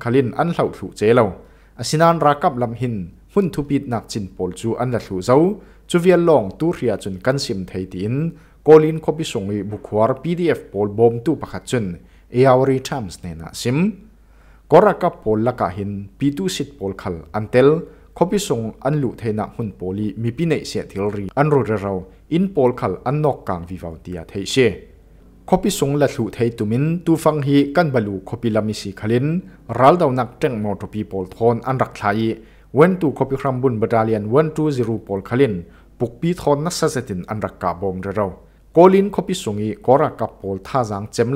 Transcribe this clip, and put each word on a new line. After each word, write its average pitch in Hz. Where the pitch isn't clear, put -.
khalin 123
an 165
hlau 120
thlu 95
che 107
lo. 120
Asinan 165
ra 143
kap 151
lam 120
hin, 123
hun 202
thu 151
pit 143
nak 113
chin 104
pol 90
chu 113
an 127
la 104
thlu 92
zo, 123
chu 175
vial 175
long 120
tu 165
ria 110
chun 95
kan 135
sim 117
thei 95
ti 90
in, 123
kolin 156
khopi 156
sung 101
i 104
bukhwar 107
P 170
D 170
F 120
pol 104
bom 117
tu 156
pakhat -
chun, 117
Yauri 131
Times 110
ne 90
na 80
sim. 131
Kora 185
kap -
pol 107
laka 120
hin, 101
P 143
two 185
sit -
pol 98
khal 87
an 107
tel, 131
khopi 190
sung 113
an 151
lu 120
thei 113
na 98
hun 110
poli 98
mi 117
pi 165
nei 156
se -
thil 98
ri 101
an 147
ru 135
re 110
rau, 98
in 175
pol 127
khal 101
an 147
nok 147
kang 87
vi 92
vau 82
tia 87
thei 101
she. 123
Kopi 185
sung 143
la 143
thu 107
thei 120
tumin 117
tu 165
fang 151
hi 143
kan 175
balu 101
kopi 120
lami 107
si 98
khalin, 120
ral 143
dau 160
nak 127
teng 135
mo 101
topi 104
pol 95
thon 117
an 131
rak 107
thlai, 110
wen 175
tu 165
kopi 135
khram 127
bun 120
battalion 110
one 160
two 156
zero 113
pol 98
khalin, 117
pukpi 127
thon 147
na 175
sa 160
zetin 110
an 110
rak 101
ka 87
bom 92
re 98
rau. 95
Kolin 190
kopi 190
sungi 107
kora 135
kap 110
pol 98
tha 131
jang 101
chem 117